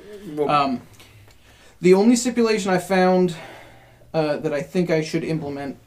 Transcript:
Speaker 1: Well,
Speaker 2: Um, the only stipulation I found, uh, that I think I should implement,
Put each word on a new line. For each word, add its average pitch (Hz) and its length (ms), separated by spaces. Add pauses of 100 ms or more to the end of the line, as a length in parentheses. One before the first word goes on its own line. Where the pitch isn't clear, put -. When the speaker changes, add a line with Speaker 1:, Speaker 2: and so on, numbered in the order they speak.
(340)
Speaker 1:
Well, 147 160
Speaker 2:
Um, 135 300 (1000)
the 180 140
only 226 220
stipulation 226 540
I 180 80
found, 185 580 (760)
uh, 151 260
that 151 140
I 117 100
think 175 280
I 160 120
should 160 220
implement, 143 520 (100)